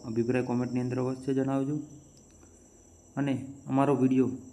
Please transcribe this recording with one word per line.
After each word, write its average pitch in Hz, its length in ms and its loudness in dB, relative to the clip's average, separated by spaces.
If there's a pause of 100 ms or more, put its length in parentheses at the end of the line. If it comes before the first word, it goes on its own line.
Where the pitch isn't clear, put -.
અભિપ્રાય 120 380 0
કોમેન્ટની 123 360 -2
અંદર 123 200 -2
અવશ્ય 131 340 -2
જણાવજો. 135 460 0 (1400)
અને 139 180 0 (340)
અમારો 139 280 4
વીડિયો 127 340 4 (240)